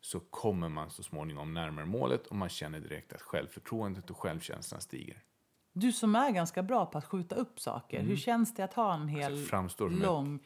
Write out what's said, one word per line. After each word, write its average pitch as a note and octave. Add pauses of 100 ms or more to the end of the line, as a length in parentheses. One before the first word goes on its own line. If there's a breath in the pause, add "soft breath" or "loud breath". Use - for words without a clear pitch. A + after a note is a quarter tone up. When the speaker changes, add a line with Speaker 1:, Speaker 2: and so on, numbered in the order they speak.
Speaker 1:
så -
kommer F2+
man D#2
så -
småningom D#2
närmare D#2
målet B2+
och G#2
man F#2
känner D#2
direkt D2+
att -
självförtroendet F#2+
och -
självkänslan -
stiger. - (500)
Speaker 2:
Du A3+
som G#3+
är C4
ganska F3+
bra G3
på -
att C#3+
skjuta F3+
upp -
saker, -
Speaker 1:
Mm. G2+
Speaker 2:
hur G3
känns A#3
det F#3+
att F#3+
ha G#3
en D3+
hel C#3+
Speaker 1:
Alltså, C#3+
framstår F#2+
som F3
en F#3+
Speaker 2:
lång C#3+